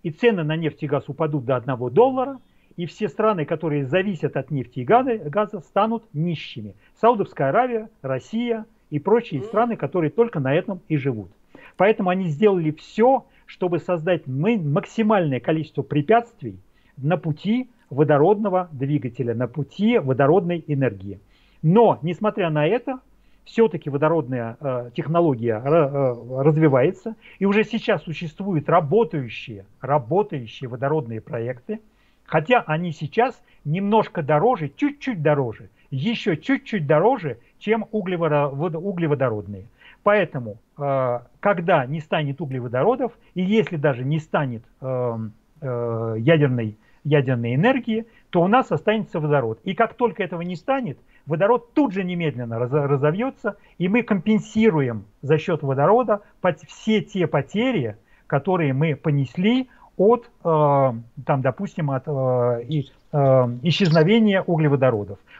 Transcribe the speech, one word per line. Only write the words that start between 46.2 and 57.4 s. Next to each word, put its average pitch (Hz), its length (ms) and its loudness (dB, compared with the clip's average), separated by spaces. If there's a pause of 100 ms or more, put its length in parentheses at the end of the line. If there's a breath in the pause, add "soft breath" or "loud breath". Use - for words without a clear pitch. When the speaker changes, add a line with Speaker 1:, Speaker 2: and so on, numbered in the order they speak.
Speaker 1:
ядерной 127 500 0
энергии, 226 520 0 (240 soft breath)
то 175 120 2
у 180 60 2
нас 247 240 2
останется 190 480 -2
водород. 139 440 0
И 175 100 -4
как 220 200 0
только 233 300 -2
этого 170 180 -8
не 180 140 -6
станет, 247 420 -4 (280 soft breath)
водород 202 480 0
тут 277 180 2
же 190 120 -4
немедленно 131 540 -4
раз-, 120 140 -2
разовьется, 151 840 0 (220 soft breath)
и 175 100 0
мы 220 140 2
компенсируем 180 1000 2 (180)
за 151 160 2
счет 156 240 -2
водорода 196 580 2 (200 soft breath)
пот-, - 260 -2
все - 340 -2
те 180 260 -2
потери, 156 720 -2 (300 soft breath)